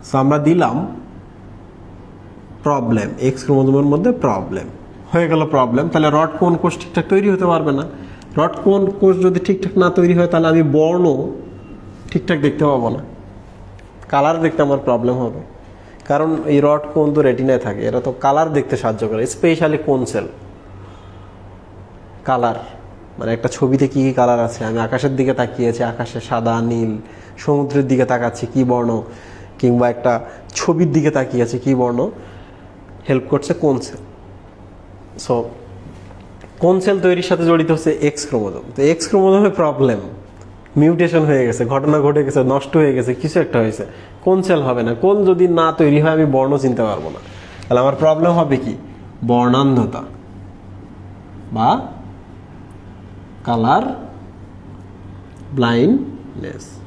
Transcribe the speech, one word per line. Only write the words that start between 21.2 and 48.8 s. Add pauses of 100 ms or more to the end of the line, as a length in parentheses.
color (600)
মানে
একটা
ছবিতে
কী
কী
color
আছে,
আমি
আকাশের
দিকে
তাকিয়ে
আছি, (100)
আকাশে (100)
সাদা, (160)
নীল, (520)
সমুদ্রের
দিকে
তাকাচ্ছি
কী
বর্ণ, (680)
কিংবা
একটা (460)
ছবির
দিকে
তাকিয়ে
আছি
কী
বর্ণ, (1080)
help
করছে (120)
কোন (100)
cell। (1200)
So, (1300)
কোন (100)
cell
তৈরির
সাথে
জড়িত
হচ্ছে (160)
এক্স
chromosome। (100)
তো (120)
এক্স
ক্রোমোজোমে (100)
problem, (800)
mutation
হয়ে
গেছে, (120)
ঘটনা (100)
ঘটে
গেছে, (140)
নষ্ট
হয়ে
গেছে, (100)
কিছু
একটা
হয়েছে, (420)
কোন
cell
হবে
না। (120)
কোন (120)
যদি (160)
না (140)
তৈরি
হয়,
আমি (100)
বর্ণ (120)
চিনতে
পারবো
না, (440)
তাহলে
আমার
problem
হবে
কি? (560)